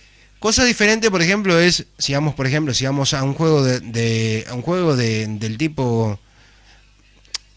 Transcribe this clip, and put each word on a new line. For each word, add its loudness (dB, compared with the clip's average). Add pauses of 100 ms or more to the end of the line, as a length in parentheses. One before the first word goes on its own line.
(380)
Cosa 0
diferente, 2
por 0
ejemplo, 2
es, 2 (120)
si -4
vamos, 0
por -2
ejemplo, 0
si -2
vamos 0
a -2
un -2
juego 2
de, 0
de, -2
a -10
un -6
juego 0
de, 0
del -6
tipo, -2 (1400)